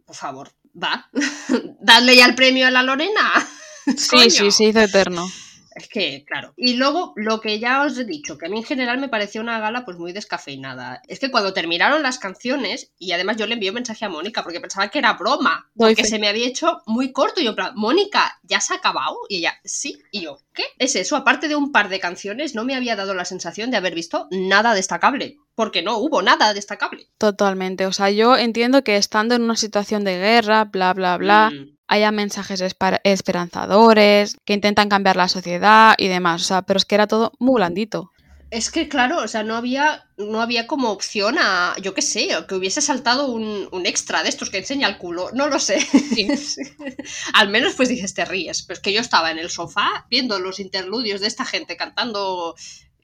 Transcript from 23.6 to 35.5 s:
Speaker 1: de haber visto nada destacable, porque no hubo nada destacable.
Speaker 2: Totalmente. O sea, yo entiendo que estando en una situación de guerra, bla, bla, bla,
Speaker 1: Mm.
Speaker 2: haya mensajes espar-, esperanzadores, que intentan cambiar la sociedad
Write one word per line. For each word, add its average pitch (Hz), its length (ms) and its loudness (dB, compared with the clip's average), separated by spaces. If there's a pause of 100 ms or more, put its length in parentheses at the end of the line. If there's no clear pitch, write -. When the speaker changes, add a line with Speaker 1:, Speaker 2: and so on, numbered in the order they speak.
Speaker 1:
de 247 80 0
haber 185 160 -2
visto 170 380 -6
nada 196 420 4
destacable, 190 640 0 (160)
porque 214 280 -2
no 214 160 -2
hubo 254 220 0
nada 226 320 4
destacable. 202 540 -8 (120)
Speaker 2:
Totalmente. 190 680 0
O 190 60 -4
sea, 202 180 2
yo 226 260 6
entiendo 240 480 2
que 208 120 2
estando 214 400 0
en 240 60 2
una 226 140 0
situación 208 480 -2
de 185 140 -2
guerra, 214 460 4
bla, 185 300 0
bla, 180 220 0
bla, 208 380 4
Speaker 1:
Mm. 139 160 -16 (220)
Speaker 2:
haya 214 200 4
mensajes 202 480 -4
espar-, 185 420 -2
esperanzadores, 208 1400 4
que - 80 -4
intentan 208 360 2
cambiar 196 280 2
la 180 100 4
sociedad 190 720 6